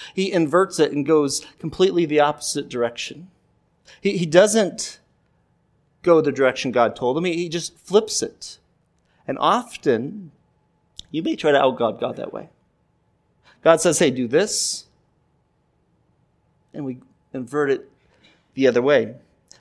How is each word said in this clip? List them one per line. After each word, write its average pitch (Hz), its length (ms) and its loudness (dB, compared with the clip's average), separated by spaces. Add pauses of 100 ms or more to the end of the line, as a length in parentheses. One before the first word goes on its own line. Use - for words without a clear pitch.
(140)
he 190 180 -4
inverts 170 480 0
it 147 120 2
and 143 140 -4
goes 147 400 0 (140)
completely 175 460 0
the 147 140 0
opposite 147 500 -2
direction. 120 600 -6 (720)
He, 196 160 -2
he 180 80 -2
doesn't 190 760 2 (1000)
go 165 200 6
the 143 100 0
direction 127 400 0
God 120 240 2
told 127 220 -2
him. 170 80 -4
He, 170 100 -2
he 175 140 -4
just 160 280 -8
flips - 440 0
it. - 380 -12 (680)
And 135 120 -6
often, 170 920 -2 (800)
you 160 120 -6
may 160 120 -4
try 156 160 0
to 139 80 4
out-God 120 400 0
God 123 180 -8
that - 160 -12
way. - 160 -14 (1120)
God 160 180 6
says, 165 180 2
"Hey, 151 120 4
do 127 160 -4
this." - 580 -2 (1900)
And 143 120 -12
we 127 140 -10 (340)
invert 139 360 -2
it - 200 -2 (640)
the 135 140 2
other 120 140 4
way. 123 340 2 (460)